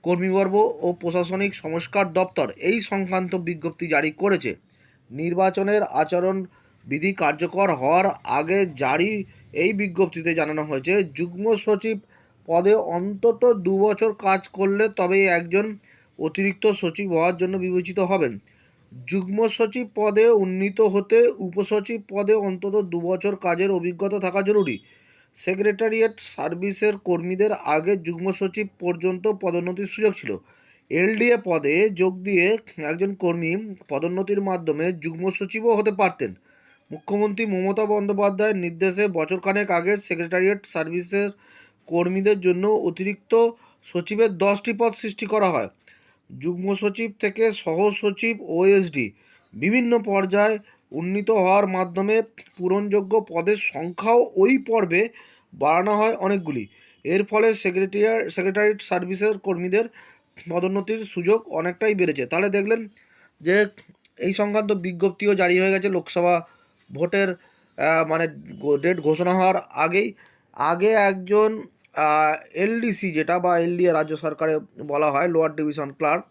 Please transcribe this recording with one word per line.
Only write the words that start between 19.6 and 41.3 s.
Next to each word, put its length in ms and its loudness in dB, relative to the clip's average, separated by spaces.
পদে 340 4
উন্নীত 520 2
হতে 460 4
উপসচিব 840 -4
পদে 240 0
অন্তত 480 0
দু 200 -4
বছর 340 -2
কাজের 360 0
অভিজ্ঞতা 480 -2
থাকা 220 -2
জরুরি। 380 2
সেক্রেটারিয়েট 840 0
সার্ভিসের 800 -4
কর্মীদের 540 0
আগে 460 0
যুগ্ম 340 -4
সচিব 360 -4
পর্যন্ত 480 -2
পদোন্নতির 600 -2
সুযোগ 260 0
ছিল। 240 -8
এলডিএ 560 4
পদে 440 2
যোগ 340 -2
দিয়ে 340 2
একজন 300 -2
কর্মী 600 -2
পদোন্নতির 520 -2
মাধ্যমে 520 -2
যুগ্ম 380 -4
সচিবও 440 -2
হতে 160 2
পারতেন। 440 -2
মুখ্যমন্ত্রী 540 -4
মমতা 400 -2
বন্দ্যোপাধ্যায়ের 720 0
নির্দেশে 520 -2
বছরখানেক 640 -2
আগে 260 0
সেক্রেটারিয়েট 680 -2
সার্ভিসের 640 -4